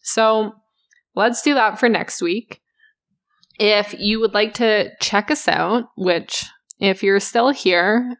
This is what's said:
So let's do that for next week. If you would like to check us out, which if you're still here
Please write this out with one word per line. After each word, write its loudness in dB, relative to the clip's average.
So 0
let's 0
do 2
that 0
for 2
next -2
week. -6
If 2
you -2
would 0
like 0
to 0
check 0
us -2
out, 0
which -2
if 0
you're 2
still 0
here 0